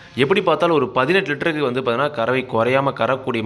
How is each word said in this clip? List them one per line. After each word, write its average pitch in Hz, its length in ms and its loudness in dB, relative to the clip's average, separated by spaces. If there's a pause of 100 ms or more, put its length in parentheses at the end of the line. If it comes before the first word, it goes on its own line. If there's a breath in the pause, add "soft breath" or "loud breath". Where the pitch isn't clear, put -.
(220 loud breath)
எப்படி 196 240 2
பார்த்தாலும் 170 320 2
ஒரு 127 80 2 (100)
பதினெட்டு 143 340 2
லிட்டருக்கு 151 380 -2
வந்து 127 160 -2
பாத்தீங்கன்னா, 123 340 0
கறவை 120 240 0 (100)
குறையாம 127 480 2
கறக்கூடிய 123 460 -2